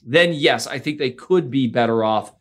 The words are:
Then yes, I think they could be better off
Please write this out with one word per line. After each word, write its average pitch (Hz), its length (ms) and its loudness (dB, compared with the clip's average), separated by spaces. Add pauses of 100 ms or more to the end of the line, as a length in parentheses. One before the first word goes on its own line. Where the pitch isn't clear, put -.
Then 170 300 4
yes, 139 320 0
I 139 140 -10
think 151 180 -6
they 131 140 -4
could 165 400 -2
be 131 160 0
better 113 360 0
off 110 380 -2